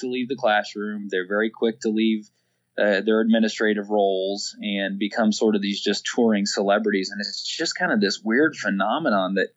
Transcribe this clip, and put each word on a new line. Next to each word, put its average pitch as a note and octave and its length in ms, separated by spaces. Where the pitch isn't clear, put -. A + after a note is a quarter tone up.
to B2+ 80
leave B2+ 200
the B2+ 80
classroom. G#2 720
They're F#2 200
very G#2+ 220
quick A2+ 320
to A2 80
leave, A2 380
uh, G2+ 260
their A2 180
administrative A2 680
roles G2 720
and G2 380
become G#2+ 340
sort A2 220
of G2 80
these G2+ 180
just - 320
touring G#2+ 340
celebrities. G2 640
And G2+ 100
it's - 360
just D#3+ 200
kind F3 160
of A2 80
this F#2+ 200
weird C3 360
phenomenon G2+ 800
that, F#2+ 220